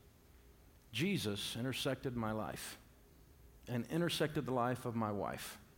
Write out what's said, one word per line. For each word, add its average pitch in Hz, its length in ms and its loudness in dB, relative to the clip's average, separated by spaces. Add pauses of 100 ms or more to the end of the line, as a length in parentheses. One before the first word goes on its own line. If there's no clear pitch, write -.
(920)
Jesus 110 640 0
intersected 131 580 0
my 110 160 2
life - 460 -4 (920)
and 120 220 0
intersected 156 560 2
the 131 60 0
life 123 340 2
of 113 100 -2
my 107 160 2
wife, 67 460 -2 (200)